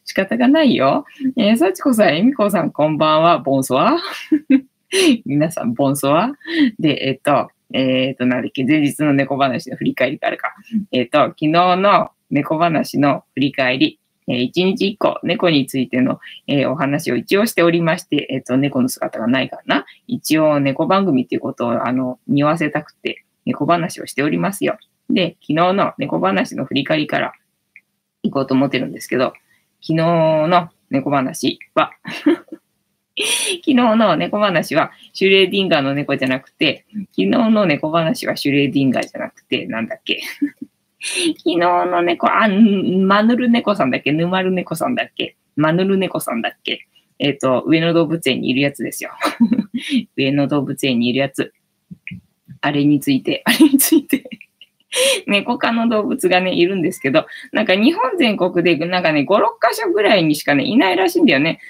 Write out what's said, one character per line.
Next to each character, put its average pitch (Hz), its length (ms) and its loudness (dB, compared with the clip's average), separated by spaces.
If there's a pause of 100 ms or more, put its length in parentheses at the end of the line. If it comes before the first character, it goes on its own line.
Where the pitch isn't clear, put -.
仕 - 100 -12
方 196 220 -2
が 247 100 2
な 302 160 6
い 262 140 4
よ。 143 300 2 (300)
え 214 160 4
ー、 233 40 4
幸 359 260 0
子 269 120 2
さ 214 120 4
ん、 147 100 2
恵 170 60 -2
美 262 120 4
子 208 160 0
さ 180 120 2
ん、 151 80 -2
こ 151 160 0
ん 156 120 0
ば 156 160 4
ん 156 80 4
は。 170 160 6
ボ 135 200 0
ン 131 60 0
ソ 127 120 0
ワ。 214 200 2 (640)
<laughs> - 640 0
皆 147 260 0
さ - 140 -6
ん、 120 80 -2
ボ 139 160 0
ン 139 80 0
ソ 139 140 0
ワ。 185 220 2 (460)
で、 143 300 0
え 135 40 0
っ 135 80 -12
と、 135 280 0 (240)
え 131 380 0
っ 131 60 -8
と、 127 100 -2
な 127 140 0
ん - 20 -6
だ 101 60 -6
っ - 20 -20
け、 131 140 -4
前 151 160 2
日 143 180 -2
の 147 160 2
猫 139 240 0
話 135 320 -2
の 131 60 -10
振 - 80 -6
り 135 100 -2
返 - 160 0
り 147 80 -8
か - 120 -4
ら - 60 -4
か。 - 180 -8 (380)
え 127 120 0
っ - 40 -8
と、 202 100 2 (100)
昨 170 120 -12
日 151 100 0 (260)
の 190 340 2 (200)
猫 143 280 -2
話 160 400 0
の 139 260 0 (100)
振 131 60 -4
り 139 120 0
返 127 260 -2
り。 151 200 0 (300)
え 135 60 -4
ー、 - 60 -4
一 127 240 -2
日 190 240 0
一 208 100 -6
個、 - 240 -2
猫 175 260 -2
に 143 180 2
つ - 120 -6
い 123 100 -2
て 127 140 -2
の、 131 180 -2 (260)
え 139 200 0
ー、 - 40 -2
お - 60 -4
話 143 340 -4
を - 60 -2
一 - 220 -2
応 220 80 2
し 226 80 -6
て 170 80 2
お 170 80 4
り 170 100 2
ま 165 160 0
し - 80 -10
て、 - 260 -2
え 135 80 -4
っ 131 40 -8
と、 127 160 -2
猫 135 240 0
の 127 80 0
姿 - 280 -8
が 113 100 -6
な 131 120 0
い 131 80 -4
か - 80 -16
ら - 100 -18
な。 - 200 -2 (200)
一 - 320 -2
応 151 220 2
猫 139 260 0
番 190 200 2
組 131 160 2
っ 123 40 -10
て - 80 -6
い - 40 -2
う - 20 -12
こ - 140 -8
と 120 140 -4
を、 117 180 -2
あ 120 60 -2
の、 127 340 -4
匂 143 200 2
わ 160 120 0
せ 151 100 -2
た 147 140 -4
く - 100 -20
て、 - 320 -10 (220)
猫 127 220 -4
話 170 340 0
を - 60 -14
し - 80 -14
て 131 80 -2
お 147 60 0
り 170 100 -2
ま 170 140 -2
す - 120 -6
よ。 143 140 -2 (320)
で、 175 300 0
昨 - 80 -20
日 147 60 0 (180)
の 185 260 0
猫 151 220 -4
話 185 360 -2
の 139 80 -6
振 - 100 -6
り 139 100 -2
返 156 140 -2
り 151 80 -2
か 147 140 -4
ら - 120 -6 (880)
行 113 100 -2
こ 139 80 -2
う 135 60 -2
と 131 80 -2
思 135 120 2
っ 131 40 -2
て - 80 0
る 127 80 -4
ん 170 60 -8
で - 80 -14
す - 60 -14
け 135 100 -4
ど、 127 180 0 (460)
昨 - 80 -10
日 160 80 0
の 160 720 2 (200)
猫 135 200 -2
話 135 480 -2 (160)
は、 - 240 0
<laughs> - 60 -20 (1120)
昨 403 460 -4
日 294 120 2
の 226 420 4
猫 175 220 -2
話 185 360 0
は 151 160 0 (220)
シ - 140 0
ュ 190 40 4
レ 190 140 6
ー 185 60 0
デ 196 80 -2
ィ 196 80 0
ン - 20 -2
ガ 160 100 2
ー - 40 0
の 135 120 -2
猫 143 220 -2
じ 135 80 -4
ゃ 131 40 0
な 131 120 -2
く - 100 -20
て、 - 400 -4
昨 202 160 -10 (100)
日 190 120 0
の 220 380 2
猫 156 240 -2
話 165 360 -2
は - 100 -4
シ - 140 -4
ュ - 20 0
レ 139 120 2
ー 135 60 -2
デ 135 100 0
ィ 139 60 2
ン 131 40 2
ガ 113 120 -2
ー - 40 -8
じ - 80 -14
ゃ 123 40 -10
な 120 120 -8
く - 140 -20
て、 - 220 -6
な 110 160 -6
ん 110 40 -6
だ - 100 -10
っ - 80 -16
け。 - 220 -6
<laughs> - 720 -10
昨 330 500 -4
日 349 80 -2
の 349 440 0
猫、 - 260 -2
あ、 214 200 2
マ 196 720 4
ヌ 233 140 4
ル 240 140 2
猫 233 240 2
さ 196 100 0
ん 131 60 0
だ 120 80 0
っ - 40 -14
け？ 135 100 -2
ヌ 165 140 0
マ 185 160 0
ル 185 100 0
猫 180 220 -4
さ 160 140 -2
ん 123 60 -2
だ 117 100 -2
っ - 100 -14
け？ - 220 -8 (180)
マ 156 200 2
ヌ 185 100 2
ル 196 140 2
猫 180 200 -2
さ - 160 -6
ん 113 60 -4
だ 107 100 -4
っ - 20 -10 (120)
け？ - 220 -8 (320)
え 143 140 0
っ 139 60 -12
と、 127 280 0
上 160 140 2
野 165 120 0
動 165 140 2
物 165 200 -4
園 123 140 0
に 123 80 -4
い 127 60 0
る 131 60 0
や 143 120 0
つ - 100 -12
で - 80 -6
す - 140 -12
よ。 - 60 -12 (540)
<laughs> - 520 -6
上 135 160 0
野 143 160 0
動 147 140 -2
物 - 220 -6
園 131 140 0
に 117 100 0
い 123 40 0
る 131 60 -2
や 135 100 0
つ。 - 240 -8 (1080)
あ 143 120 -2
れ 143 120 0
に 147 140 4
つ 139 140 -2
い 131 100 0
て、 - 200 -4
<laughs> - 20 -12
あ 240 80 0
れ 294 160 6
に 269 100 2
つ - 160 2
い 320 100 4
て。 - 240 -6 (1000)
猫 202 320 -2
科 240 140 0
の 226 160 0
動 214 160 0
物 - 240 -2
が 180 120 2
ね、 185 140 -2
い 170 100 2
る 196 120 0
ん 175 60 -2
で 143 100 0
す - 80 -14
け 135 100 -2
ど、 151 160 2 (240)
な - 120 0
ん - 20 -4
か 185 100 2
日 220 180 4
本 453 240 -2
全 226 200 2
国 180 260 0
で、 170 140 2 (100)
な 180 140 -2
ん - 20 -2
か 165 100 2
ね、 147 120 2
五、 202 160 2
六 453 200 -2
箇 - 160 2
所 427 140 -2
ぐ 403 120 2
ら 370 140 4
い 180 60 4
に 151 140 2
し - 80 -10
か 147 100 0
ね、 139 80 2
い 196 140 0
な 359 160 4
い 349 40 0
ら 370 120 2
し 359 80 -2
い 359 60 0
ん 311 40 0
だ 170 80 4
よ 135 60 2
ね。 160 180 -2 (120)